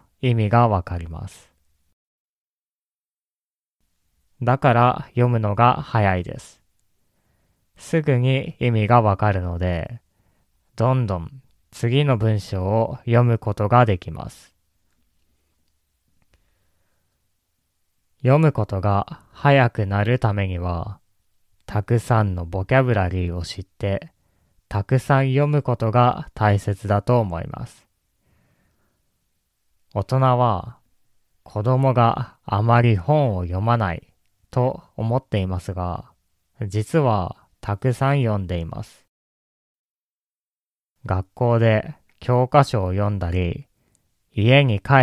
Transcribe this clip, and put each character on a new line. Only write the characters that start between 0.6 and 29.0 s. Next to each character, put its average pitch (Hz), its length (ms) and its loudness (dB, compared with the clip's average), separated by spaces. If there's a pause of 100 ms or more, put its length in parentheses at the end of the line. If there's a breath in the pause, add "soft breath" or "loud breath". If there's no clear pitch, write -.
わ 98 160 0
か 90 120 -8
り 82 120 -8
ま 82 180 -12
す。 - 240 -20 (3000)
だ 123 180 0
か 131 140 4
ら 123 360 2
読 123 180 0
む 120 140 0
の 104 160 -2
が 120 260 2
早 101 360 0
い 90 40 -4
で - 160 -12
す。 - 240 -20 (1120)
す - 240 -4
ぐ 143 180 2
に 131 420 0
意 123 100 0
味 110 160 2
が 120 160 4
わ 101 140 2
か 107 160 2
る 95 100 -4
の 87 160 -6
で、 90 420 -4 (760)
ど 123 180 2
ん 127 140 -2
ど 92 100 -4
ん 104 240 -14 (300)
次 127 320 0
の 139 120 2
文 107 220 0
章 98 240 -6
を 113 360 -2
読 120 260 2
む 117 140 2
こ - 160 -4
と 104 140 -2
が 120 180 4
で 98 120 0
き - 140 -16
ま 73 180 -14
す。 - 240 -20 (3750)
読 131 200 4
む 156 140 4
こ 107 140 -4
と 98 140 -6
が 101 400 -2 (120)
早 139 360 2
く 104 180 -4
な 101 180 0
る 120 160 0
た 110 120 0
め 101 140 -2
に 90 140 -6
は、 87 400 -6 (680)
た 107 160 -4
く 117 160 0
さ 110 240 0
ん 95 140 -2
の 87 100 -6
ボ 95 180 -6
キ 127 120 2
ャ 135 80 4
ブ 123 100 0
ラ 95 140 0
リ 90 180 -2
ー 85 100 -6
を 87 60 -6
知 90 200 -12
っ - 20 -20
て、 - 480 -6 (560)
た 101 140 -4
く - 160 0
さ 135 220 2
ん 135 80 0
読 135 180 2
む 147 160 0
こ 123 140 -2
と 110 160 -2
が 123 420 2
大 104 240 2
切 101 300 -6
だ 101 120 0
と 123 200 2
思 90 200 -4
い - 60 -10
ま - 220 -12
す。 - 180 -20 (2000)